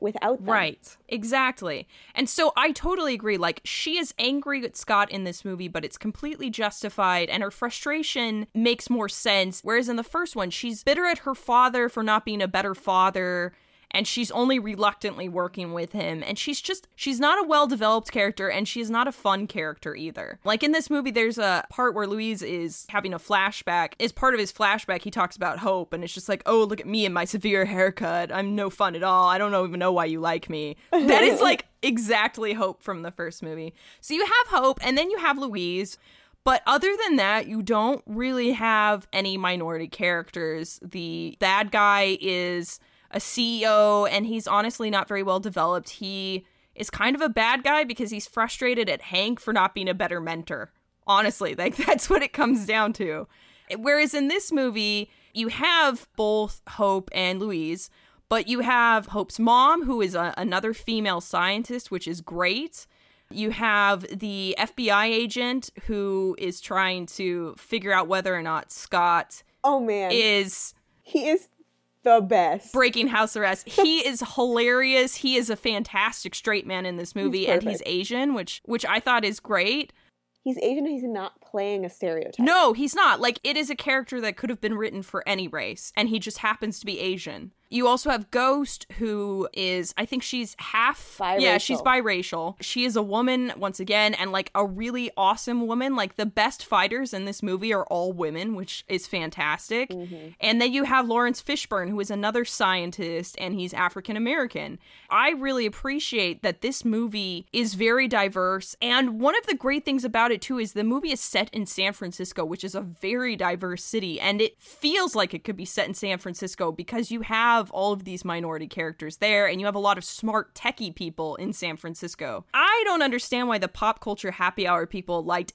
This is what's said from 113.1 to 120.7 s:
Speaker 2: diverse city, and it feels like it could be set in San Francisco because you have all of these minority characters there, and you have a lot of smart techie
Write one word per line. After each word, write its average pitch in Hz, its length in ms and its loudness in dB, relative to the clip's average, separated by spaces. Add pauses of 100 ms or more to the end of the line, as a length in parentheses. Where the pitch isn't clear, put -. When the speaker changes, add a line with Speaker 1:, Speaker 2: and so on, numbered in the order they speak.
Speaker 2:
diverse 180 480 -4
city, 190 360 -4
and 196 220 0
it - 180 0
feels 339 540 -2
like 202 180 0
it 156 120 -10
could 202 120 -6
be 202 80 -12
set 190 220 -2
in 196 80 -8
San 190 240 -4
Francisco 180 540 -6
because 226 400 -8
you 233 80 -4
have 226 400 2 (120)
all 202 200 0
of 196 120 -4
these 180 200 -10
minority 170 420 -6
characters 160 520 -8
there, 208 280 4
and 180 140 0
you 202 60 -4
have 202 80 0
a 202 40 -4
lot 202 200 2
of 175 60 -10
smart - 500 -4
techie 214 400 -6